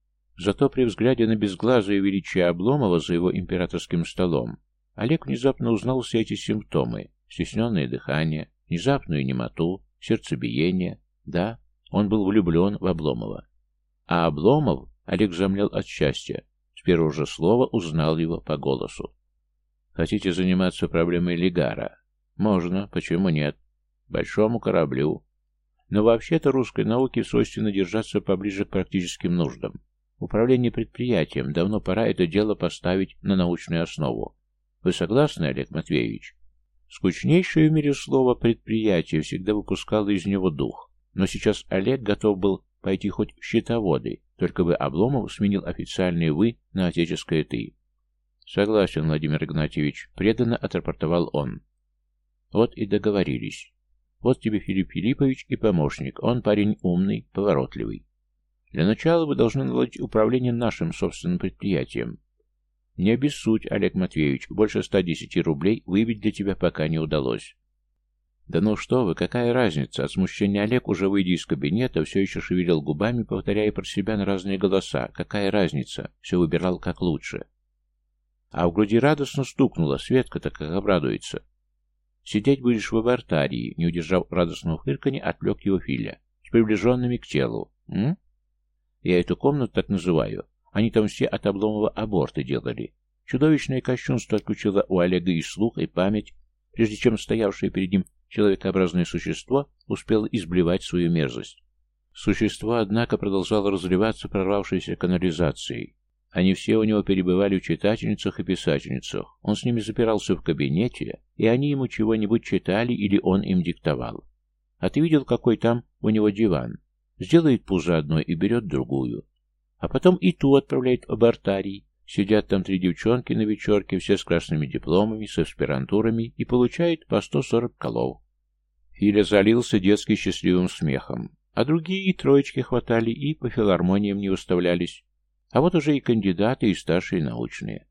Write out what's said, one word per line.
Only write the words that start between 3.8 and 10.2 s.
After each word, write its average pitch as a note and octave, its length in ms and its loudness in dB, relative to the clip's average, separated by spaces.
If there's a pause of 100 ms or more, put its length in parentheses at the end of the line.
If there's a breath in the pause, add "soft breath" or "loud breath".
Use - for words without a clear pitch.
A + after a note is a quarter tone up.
столом C#2 540 -2 (340)
Олег B2 320 -2
внезапно B2+ 460 0
узнал A#2+ 300 0
все A#2 200 -2
эти G#2+ 140 -4
симптомы: D2 720 -4 (180)
стеснённое G2+ 600 -2
дыхание, D#2 640 -4 (180)
внезапную E2+ 560 -2
немоту, C2 580 -4 (160)
сердцебиение. A2 1000 -2 (240)